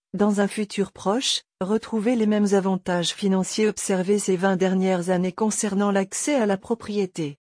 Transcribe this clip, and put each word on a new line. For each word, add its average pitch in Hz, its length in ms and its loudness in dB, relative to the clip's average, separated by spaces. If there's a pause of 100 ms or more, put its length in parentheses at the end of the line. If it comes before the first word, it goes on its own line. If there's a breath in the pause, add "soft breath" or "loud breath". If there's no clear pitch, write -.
(120)
dans 208 280 2
un 202 80 2
futur 202 440 -4
proche, - 500 -2 (180)
retrouver 220 560 -2
les 220 100 2
mêmes 208 260 2
avantages 185 600 0
financiers 190 540 0
observés 196 500 0
ces 190 180 0
vingt 190 200 2
dernières 185 540 2
années 180 220 0
concernant 202 580 0
l'accès 196 440 0
à 233 120 2
la 196 120 2
propriété. 196 800 -4 (120)